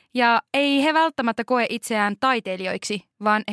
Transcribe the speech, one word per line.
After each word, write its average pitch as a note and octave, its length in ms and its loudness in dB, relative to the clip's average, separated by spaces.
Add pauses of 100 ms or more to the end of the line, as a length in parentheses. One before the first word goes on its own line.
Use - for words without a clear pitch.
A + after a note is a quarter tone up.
(140)
ja A#3 280 2 (120)
ei C#4 300 2
he D#4 100 2
välttämättä C4 520 0
koe B3 240 0
itseään G#3+ 500 -2
taiteilijoiksi, F#3+ 840 -4 (200)
vaan G#3+ 300 2